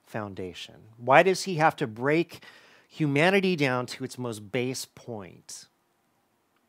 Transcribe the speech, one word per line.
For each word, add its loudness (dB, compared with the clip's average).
foundation? -10
Why 8
does 2
he -4
have 2
to -4
break -2
humanity 2
down 0
to -10
its -12
most -8
base -4
point? -16